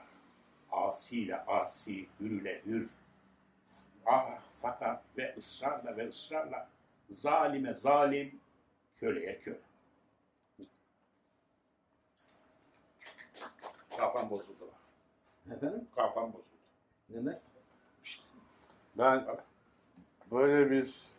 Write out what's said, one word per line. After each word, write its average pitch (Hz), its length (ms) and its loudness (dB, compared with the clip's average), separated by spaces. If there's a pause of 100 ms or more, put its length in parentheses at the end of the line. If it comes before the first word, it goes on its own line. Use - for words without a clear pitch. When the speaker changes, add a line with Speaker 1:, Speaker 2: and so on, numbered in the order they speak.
(720)
Speaker 1:
asiyle 98 760 -2
asi, 98 600 -2 (140)
hür 107 100 -4
ile 95 360 -4
hür. 110 240 -2 (1160)
Ah, 127 320 4 (240)
fakat 120 420 -4 (120)
ve 127 200 -6
ısrarla 120 600 -6
ve 233 120 -4
ısrarla. - 600 -8 (420)
Zalime 143 640 2
zalim, 139 680 4 (560)
köleye 95 440 -4
köle. - 180 -12 (4000)
Kafam 110 340 0
bozuldu. 101 400 -10 (840)
Speaker 2:
Efendim? 202 420 -6
Speaker 1:
Kafam 113 380 0
bozuldu. - 140 -20 (640)
Speaker 2:
Neden? 120 320 -6 (640)
Speaker 1:
İşte. - 200 -16 (760)
Speaker 3:
Ben 131 280 6 (1040)
böyle 143 400 6
bir 135 240 2 (240)